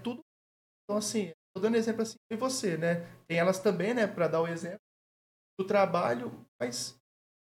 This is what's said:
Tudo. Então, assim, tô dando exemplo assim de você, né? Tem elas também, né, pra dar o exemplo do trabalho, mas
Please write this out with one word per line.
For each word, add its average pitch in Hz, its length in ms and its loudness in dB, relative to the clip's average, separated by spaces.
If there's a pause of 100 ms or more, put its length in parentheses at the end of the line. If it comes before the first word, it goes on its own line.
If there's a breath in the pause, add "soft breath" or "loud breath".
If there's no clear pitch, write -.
Tudo. 247 200 -8 (600)
Então, 208 140 -2
assim, 214 340 -2 (240)
tô 190 60 -8
dando 226 160 4
exemplo 226 240 0
assim 220 140 -6 (160)
de 226 60 -4
você, 226 400 0
né? 170 280 0 (220 loud breath)
Tem 165 100 -2
elas 185 220 4
também, 190 340 2
né, 226 140 2
pra 170 200 0
dar 160 140 2
o 165 60 0
exemplo 170 320 -8 (800)
do 190 80 -4
trabalho, 180 640 2 (280)
mas - 380 -6 (480)